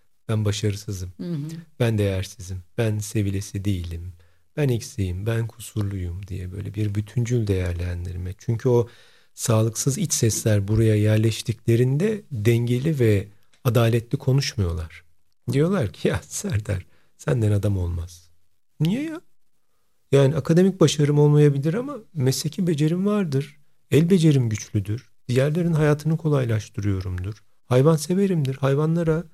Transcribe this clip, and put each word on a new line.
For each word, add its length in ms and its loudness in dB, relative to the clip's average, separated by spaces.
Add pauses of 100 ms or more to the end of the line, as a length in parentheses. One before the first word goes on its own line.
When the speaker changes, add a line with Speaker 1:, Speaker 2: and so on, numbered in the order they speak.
(280)
Speaker 1:
Ben 160 0
başarısızım. 720 -4
Speaker 2:
Hı 160 -8
hı. 60 -4 (420)
Speaker 1:
Ben 180 0
değersizim. 640 -4 (160)
Ben 200 0
sevilesi 680 -4
değilim. 480 -4 (440)
Ben 120 2
eksiğim, 580 -4
ben 200 -2
kusurluyum 800 -8
diye 260 -10
böyle 220 -10
bir 200 -4
bütüncül 520 -2
değerlendirme. 920 -4
Çünkü 300 -2
o 200 4 (460)
sağlıksız 640 0
iç 140 -2
sesler 560 0
buraya 280 4
yerleştiklerinde 1300 2
dengeli 720 0
ve 280 2 (360)
adaletli 540 2
konuşmuyorlar. 840 -2 (480)
Diyorlar 400 0
ki, 160 -2
"Ya 140 -2
Serdar, 640 -6 (300)
senden 360 0
adam 260 0
olmaz." 520 -6 (500)
Niye 220 0
ya? 180 -8 (920)
Yani 240 4
akademik 440 2
başarım 380 4
olmayabilir 560 4
ama 240 -6 (160)
mesleki 520 -2
becerim 400 0
vardır. 540 -2 (300)
El 200 4
becerim 380 4
güçlüdür. 600 -4 (180)
Diğerlerin 440 0
hayatını 440 2
kolaylaştırıyorumdur. 1300 -2 (220)
Hayvanseverimdir. 920 2
Hayvanlara 760 0